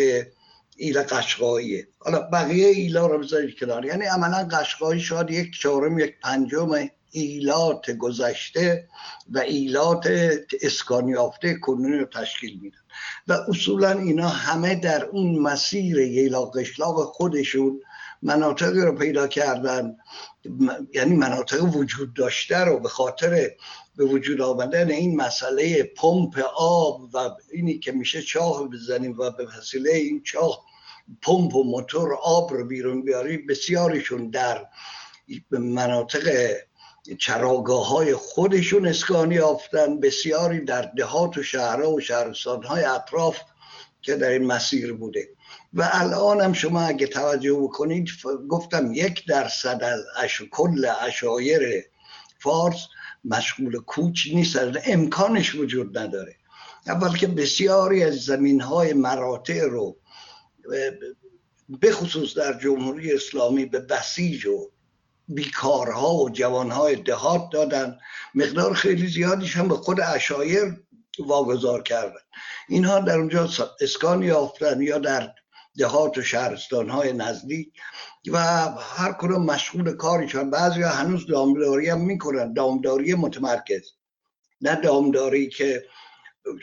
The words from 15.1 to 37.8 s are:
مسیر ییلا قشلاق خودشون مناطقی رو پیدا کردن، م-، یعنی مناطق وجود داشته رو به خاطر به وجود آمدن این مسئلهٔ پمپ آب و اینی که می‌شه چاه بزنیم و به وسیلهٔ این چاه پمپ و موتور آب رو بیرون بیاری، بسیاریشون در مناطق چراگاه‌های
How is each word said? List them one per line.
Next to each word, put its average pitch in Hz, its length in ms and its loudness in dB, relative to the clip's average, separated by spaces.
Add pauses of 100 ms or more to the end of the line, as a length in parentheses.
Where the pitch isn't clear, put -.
مسیر 160 600 0
ییلا 127 460 2
قشلاق 151 580 -4
خودشون 135 760 -2 (400)
مناطقی 156 600 2
رو 160 140 2
پیدا 143 320 0
کردن، 127 720 -2 (480)
م-، 127 260 0 (220)
یعنی 143 220 4
مناطق 139 600 2
وجود 135 380 -2
داشته 135 440 0
رو 170 220 4
به 117 100 -6
خاطر 151 600 0 (440)
به 143 100 2
وجود 135 360 0
آمدن 131 500 2
این 165 240 0
مسئلهٔ 135 680 0
پمپ 170 560 2 (160)
آب 156 580 2
و 127 160 -2 (220)
اینی 170 280 -2
که - 120 -6
می‌شه 131 300 -4
چاه 151 460 0
بزنیم 123 520 -4
و 123 120 -2
به 123 160 -10 (100)
وسیلهٔ 131 360 0
این 151 300 0
چاه - 420 -2 (560)
پمپ 175 340 2
و 135 80 6
موتور 139 500 -2
آب 165 400 2
رو 120 140 -4
بیرون 127 340 -4
بیاری، 135 360 -2
بسیاریشون 143 920 -2
در - 360 -2 (840)
مناطق 123 1040 0 (640)
چراگاه‌های 123 960 2